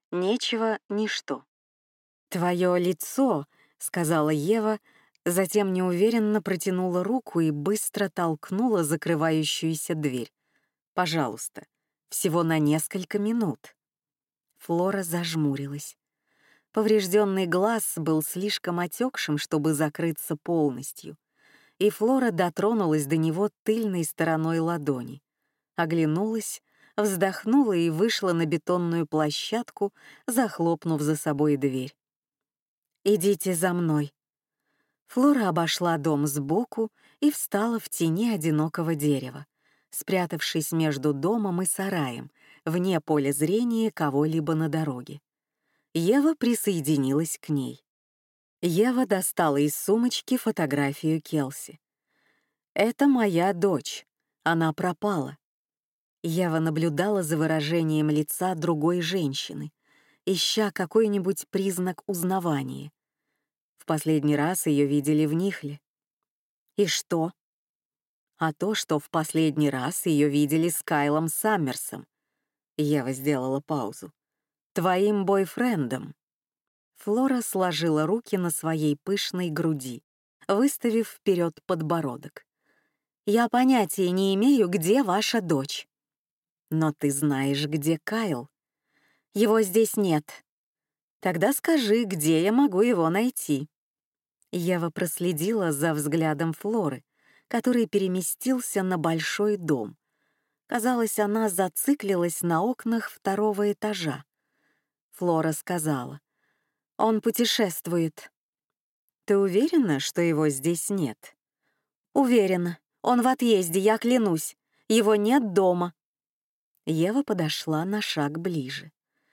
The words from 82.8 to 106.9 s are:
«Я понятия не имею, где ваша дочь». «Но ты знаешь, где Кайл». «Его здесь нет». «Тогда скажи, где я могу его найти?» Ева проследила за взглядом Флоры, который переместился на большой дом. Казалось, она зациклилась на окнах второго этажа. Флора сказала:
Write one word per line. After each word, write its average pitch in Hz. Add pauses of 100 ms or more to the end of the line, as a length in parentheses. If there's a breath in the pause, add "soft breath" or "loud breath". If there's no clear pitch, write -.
«Я 233
понятия 240
не 190
имею, 226
где 185
ваша 214
дочь». 151 (840)
«Но 156
ты 147
знаешь, 139
где 156
Кайл». 180 (840)
«Его 220
здесь 214
нет». 170 (760)
«Тогда 185
скажи, 240
где 165
я 202
могу 233
его 202
найти?» 170 (800)
Ева 170
проследила 175
за 151
взглядом 156
Флоры, 196 (440 soft breath)
который 240
переместился 196
на 185
большой 165
дом. 143 (720)
Казалось, 233
она 214
зациклилась 185
на 170
окнах 233
второго 208
этажа. 180 (880)
Флора 160
сказала: 147 (760)